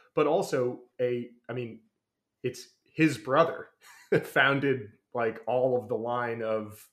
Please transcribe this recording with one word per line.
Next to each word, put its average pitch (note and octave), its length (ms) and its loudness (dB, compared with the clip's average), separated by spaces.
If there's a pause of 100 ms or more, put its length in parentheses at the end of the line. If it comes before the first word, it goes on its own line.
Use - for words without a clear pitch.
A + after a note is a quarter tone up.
(160)
but D3 120 4
also C#3+ 540 0 (200)
a, B2 280 -2 (200)
I A#2+ 40 -10
mean, A#2 260 -8 (640)
it's - 240 -6 (160)
his D#3 340 2
brother D3+ 500 0 (440)
<laughs> F#3 120 4
founded, C3+ 640 2 (240)
like, A#2 340 -2
all B2 340 2
of G#2+ 60 -12
the A#2 80 -2
line A#2 460 -4
of, A2 520 -6